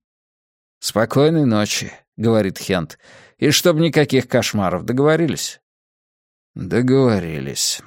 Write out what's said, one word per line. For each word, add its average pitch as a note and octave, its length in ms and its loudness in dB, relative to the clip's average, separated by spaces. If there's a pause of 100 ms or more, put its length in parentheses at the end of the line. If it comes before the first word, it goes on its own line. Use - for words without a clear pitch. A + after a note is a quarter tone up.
(800)
«Спокойной C#3+ 640 2
ночи», G#2+ 480 -2 (240)
говорит G#2+ 420 0
Хент, F2 400 -4 (400)
«и C#3+ 120 2
чтоб E3+ 260 2
никаких D3 520 2
кошмаров, F#2+ 560 -2
договорились?» C#3+ 760 -2 (960)
«Договорились», F#2+ 1300 0